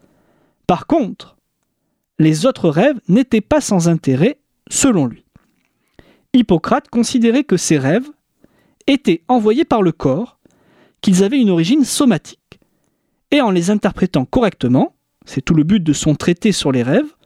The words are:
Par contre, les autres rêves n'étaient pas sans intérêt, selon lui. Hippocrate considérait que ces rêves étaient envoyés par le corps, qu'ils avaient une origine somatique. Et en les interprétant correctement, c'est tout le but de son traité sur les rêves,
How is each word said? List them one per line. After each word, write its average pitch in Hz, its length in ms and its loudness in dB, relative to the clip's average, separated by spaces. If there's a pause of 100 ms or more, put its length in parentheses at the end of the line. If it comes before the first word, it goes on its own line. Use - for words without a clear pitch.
(680)
Par - 200 -2
contre, 262 500 -4 (800)
les 156 260 2
autres 254 240 0
rêves 180 380 0
n'étaient 220 340 0
pas 294 200 0
sans 170 280 -2
intérêt, 160 500 0 (300)
selon 202 360 0
lui. - 200 -12 (1080)
Hippocrate 233 560 0
considérait 233 540 0
que 185 140 -2
ces 165 200 0
rêves 175 320 -2 (800)
étaient 233 400 0
envoyés 240 380 2
par 233 160 0
le 180 100 2
corps, 160 480 -6 (640)
qu'ils 190 220 2
avaient 247 160 0
une 220 100 2
origine 190 360 0
somatique. - 760 -4 (720)
Et 285 100 2
en 226 100 0
les 175 180 0
interprétant 190 560 -2
correctement, 185 680 0 (300)
c'est - 160 -8
tout - 120 -2
le 156 100 4
but 185 200 0
de 156 100 0
son 147 220 0
traité - 360 -2
sur - 200 -2
les 127 120 -2
rêves, 214 320 -2 (100)